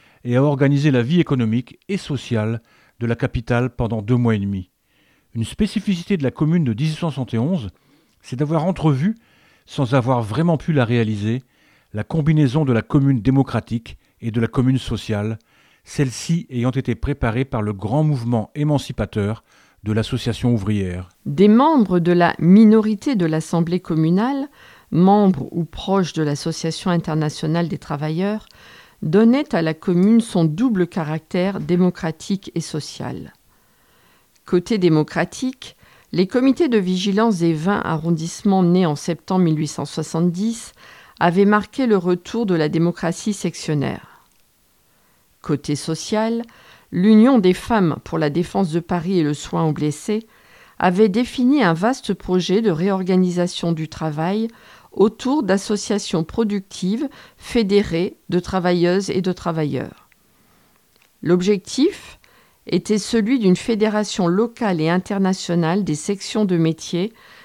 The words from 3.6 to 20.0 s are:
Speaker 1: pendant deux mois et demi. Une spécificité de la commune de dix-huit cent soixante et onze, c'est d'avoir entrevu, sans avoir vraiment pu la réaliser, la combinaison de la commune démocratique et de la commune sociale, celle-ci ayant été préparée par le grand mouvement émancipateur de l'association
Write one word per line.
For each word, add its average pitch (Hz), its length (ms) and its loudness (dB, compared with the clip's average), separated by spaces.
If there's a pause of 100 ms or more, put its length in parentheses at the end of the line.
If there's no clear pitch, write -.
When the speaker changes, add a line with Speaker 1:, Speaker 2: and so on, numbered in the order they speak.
Speaker 1:
pendant 113 320 -4
deux 120 140 0
mois 117 180 2
et 104 40 0
demi. 98 320 -4 (640)
Une 113 100 -4
spécificité 196 720 -2
de 151 60 -2
la 127 80 0
commune 160 340 0
de 120 80 0
dix-huit 156 240 -2
cent 170 140 -4
soixante 127 240 -6
et 113 40 0
onze, 131 300 -2 (540)
c'est - 140 -10
d'avoir 151 280 -2
entrevu, 160 520 0 (500)
sans 131 280 -2
avoir 123 280 2
vraiment 151 340 0
pu - 160 -4
la 135 120 2
réaliser, 110 580 0 (500)
la 107 120 -6
combinaison 156 600 2
de 131 80 0
la 110 100 2
commune 139 380 2
démocratique 120 760 0 (220)
et 117 100 -6
de 113 100 -2
la 113 80 0
commune 131 300 2
sociale, 110 600 -4 (460)
celle-ci 151 640 -4
ayant 123 200 -2
été 127 240 -2
préparée 127 500 -2
par 113 180 -4
le 104 100 -2
grand 107 300 -2
mouvement 120 520 0
émancipateur 123 880 -2 (380)
de 107 100 -4
l'association 120 600 -2